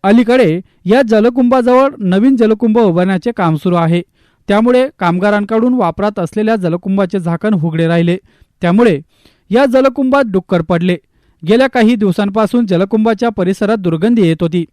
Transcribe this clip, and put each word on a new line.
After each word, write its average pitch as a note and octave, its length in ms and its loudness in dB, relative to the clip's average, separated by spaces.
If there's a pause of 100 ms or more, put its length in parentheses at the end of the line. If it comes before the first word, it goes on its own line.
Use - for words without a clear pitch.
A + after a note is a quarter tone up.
अलीकडे G#3+ 580 2 (240)
या A3 160 2
जलकुंभाजवळ B3 960 2
नवीन G3+ 380 2
जलकुंभ A3 420 0
उभारण्याचे F#3 600 0
काम E3 180 0
सुरू F3 200 -2
आहे, E3+ 260 0 (460)
त्यामुळे B3 400 2 (120)
कामगारांकडून G#3 760 0
वापरात G#3 460 -2
असलेल्या G#3+ 360 -2
जलकुंभाचे F#3+ 640 -2
झाकण E3+ 340 -2
उघडे E3 340 -2
राहिले, E3+ 300 0 (440)
त्यामुळे F3+ 400 2 (480)
या A#3+ 160 2
जलकुंभात C4 600 0
डुक्कर F#3 360 -2
पडले. F3 360 -2 (500)
गेल्या B3 200 2
काही B3 280 2
दिवसांपासून G#3 720 -2
जलकुंभाच्या G#3+ 640 0
परिसरात G3+ 480 -2
दुर्गंधी F#3+ 440 0
येत E3 200 2
होती. E3+ 320 -2